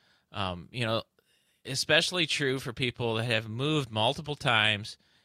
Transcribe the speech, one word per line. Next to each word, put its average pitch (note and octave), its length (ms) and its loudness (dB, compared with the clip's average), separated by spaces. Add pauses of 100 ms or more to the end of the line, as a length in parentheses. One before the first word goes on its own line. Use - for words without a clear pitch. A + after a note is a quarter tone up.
(300)
um, F#2 400 -6
you A#2+ 160 -4
know, A2 160 0 (640)
especially D#3 580 2
true C3+ 360 0
for B2+ 120 -6
people A#2+ 440 -2
that A2+ 80 0
have A2+ 240 0
moved C3+ 420 -2
multiple C#3 460 0
times, G#2+ 600 2 (280)